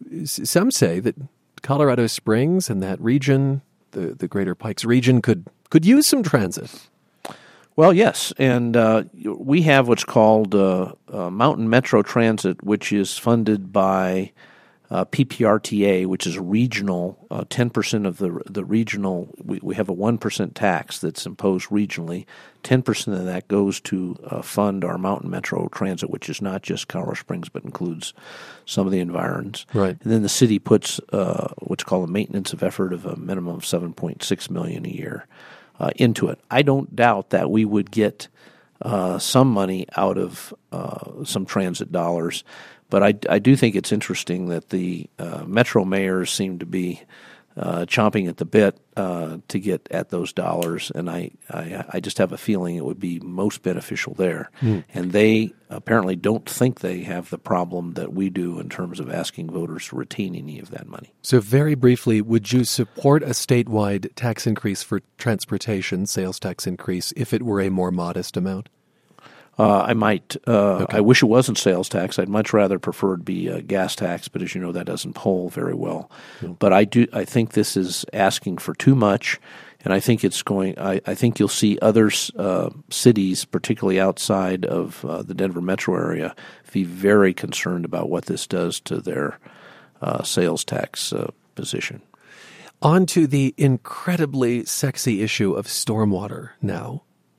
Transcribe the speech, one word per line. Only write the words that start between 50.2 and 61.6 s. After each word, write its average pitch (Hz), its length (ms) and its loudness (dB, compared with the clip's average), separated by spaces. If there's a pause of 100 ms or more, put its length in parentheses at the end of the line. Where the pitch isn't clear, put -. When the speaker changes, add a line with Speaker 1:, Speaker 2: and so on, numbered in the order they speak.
Speaker 2:
dollars, 85 600 -4
and 87 160 -6
I, 85 220 -8 (180)
I, 85 340 -10 (100)
I 92 60 -6
just 95 200 -4
have 92 120 2
a 80 60 -10
feeling 90 380 -2
it 78 100 -6
would 92 140 -6
be 87 200 -4
most 92 440 -4
beneficial - 520 -6
there. 85 440 -2
Speaker 1:
Hmm. 110 200 2 (140)
Speaker 2:
And 90 180 -4
they 110 420 4 (160)
apparently 95 460 0
don't 104 320 -2
think 127 320 0
they 90 220 -6
have 87 280 -8
the 87 100 -10
problem 87 540 -4
that 87 200 -8
we 95 160 -2
do 87 300 -4
in 85 100 -10
terms 85 300 -8
of 67 120 -10
asking 82 380 -8
voters 85 380 -8
to - 80 -14
retain 90 400 -8
any 73 240 -12
of - 120 -18
that - 160 -14
money. - 340 -18
Speaker 1:
So 127 180 4
very 139 360 2